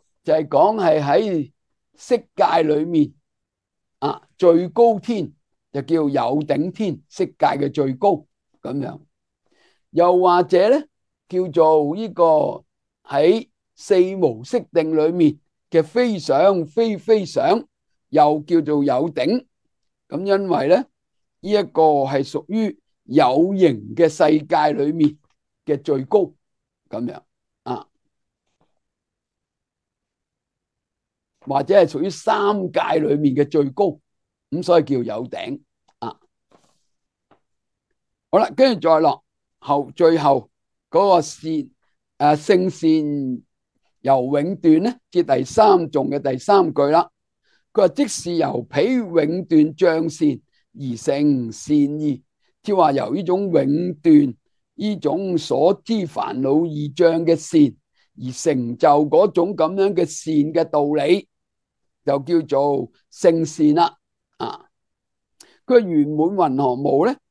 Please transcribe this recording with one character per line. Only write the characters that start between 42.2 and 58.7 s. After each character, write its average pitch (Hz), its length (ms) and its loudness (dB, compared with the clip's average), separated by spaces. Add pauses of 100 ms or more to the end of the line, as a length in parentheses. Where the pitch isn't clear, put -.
誒， - 0 -
聖 185 340 2
善 147 720 -2 (580)
由 131 220 0
永 147 340 -2
斷 160 260 4
呢， 240 140 -4 (140)
至 175 120 0
第 135 220 0
三 190 460 2
頌 135 180 -2
嘅 139 240 -4
第 131 60 -6
三 185 340 2
句 143 160 0
啦。 165 220 0 (600)
佢 214 100 0
話： 185 120 4
「即 285 140 -2
是 - 260 -8
由 139 280 -4
彼 165 320 -2
永 170 500 -2
斷 156 320 2
障 165 320 0
善 151 200 -2 (460)
而 127 220 -10
成 139 560 -2
善 147 240 -4 (240)
意。」 147 220 -4 (400)
即 214 100 -4
係 196 40 -2
話 160 160 2
由 123 220 -4
呢 190 80 -4
種 180 200 -2
永 160 520 -2
斷 147 420 4 (380)
呢 208 220 -4
種 170 420 -2
所 151 360 0 (100)
知 - 80 -4 (140)
煩 - 340 -8
惱 143 260 0
二 147 280 -8
障 165 300 0
嘅 165 120 2
善 156 400 0 (440)
而 127 120 -10
成 123 440 -4